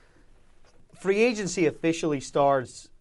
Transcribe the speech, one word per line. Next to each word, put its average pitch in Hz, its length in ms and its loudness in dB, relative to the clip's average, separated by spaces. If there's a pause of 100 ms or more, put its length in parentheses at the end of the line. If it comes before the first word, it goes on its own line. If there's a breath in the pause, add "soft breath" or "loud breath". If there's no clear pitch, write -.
(960)
free 196 240 0
agency 208 440 0
officially 160 560 -2
starts 139 680 0 (120)